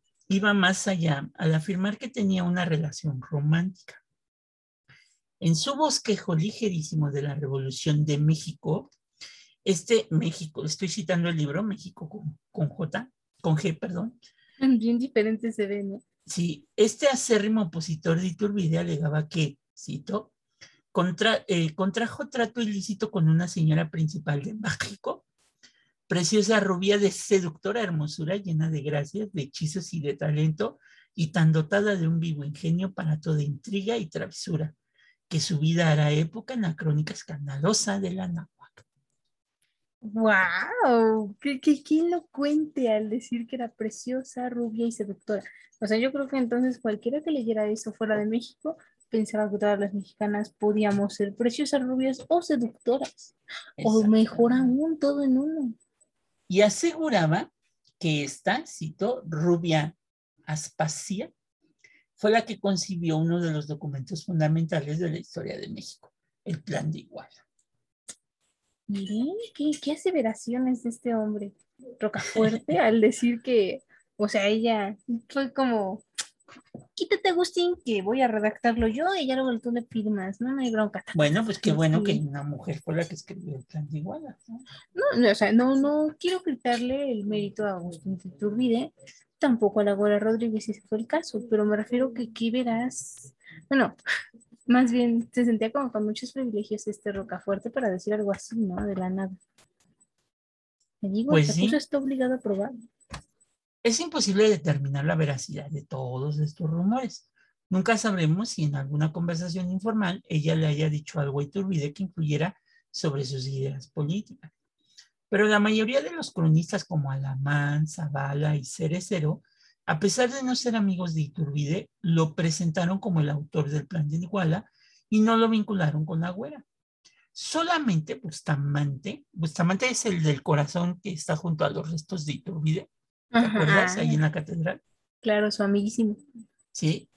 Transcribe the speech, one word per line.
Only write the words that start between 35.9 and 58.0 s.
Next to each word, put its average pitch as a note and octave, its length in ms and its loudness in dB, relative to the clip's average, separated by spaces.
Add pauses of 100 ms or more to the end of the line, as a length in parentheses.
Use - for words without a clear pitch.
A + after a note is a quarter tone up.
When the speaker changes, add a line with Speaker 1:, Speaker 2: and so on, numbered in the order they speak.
Speaker 1:
hará D3+ 200 4
época E3 440 -2
en A3+ 80 -2
la E3 120 -2
crónica D3+ 380 0
escandalosa D#3 880 -2
de F#3 100 -2
la F#3 160 -4
náhuatl". - 560 -10 (1200)
Speaker 2:
¡Guau! A3 1400 2
¡Qué, C#4 220 -4
qué, D4 220 4
qué D#4 160 2
elocuente D4+ 920 0
al G#3+ 180 2
decir A#3 380 -4
que - 80 -10
era A#3+ 140 -6
preciosa, B3 800 -6
rubia A#3 380 -2
y A3+ 40 -2
seductora! G3+ 520 -6 (360)
O A3 60 -4
sea, G#3+ 140 2
yo C4 120 0
creo C#4 160 -4
que C4+ 100 -4
entonces B3 420 0
cualquiera A#3 420 -2
que E4 80 -6
leyera A3 380 0
eso G#3+ 260 -4
fuera G#3+ 240 -2
de G#3 80 -2
México A#3 520 -6 (320)
pensaba G#3+ 420 -2
que G3+ 80 -4
todas G#3 180 2
las G3+ 160 -2
mexicanas G#3 560 -4
podíamos G#3 640 2
ser G3+ 220 -2
preciosas, C4 480 0
rubias C4 460 -2
o E4+ 120 4
seductoras. B3+ 920 -4 (480)
O A3 200 4
mejor A3 500 4
Speaker 1:
Exactamente. C4 280 4
Speaker 2:
aún, D#4 180 -2
todo C#4+ 240 0
en C4 140 4
uno. C#4+ 360 -2 (720)
Speaker 1:
Y F#3+ 140 4
aseguraba G#3+ 920 2 (480)
que D3+ 240 0